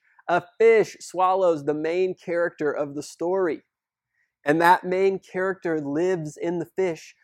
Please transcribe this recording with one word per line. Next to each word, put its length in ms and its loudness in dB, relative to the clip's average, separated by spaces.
a 160 0
fish 420 4
swallows 640 0
the 100 -2
main 420 -2
character 560 -4
of 240 -6
the 80 -8
story. 600 -4
And 180 2
that 220 6
main 360 0
character 600 -4
lives 560 -4
in 240 -4
the 60 -6
fish 580 -4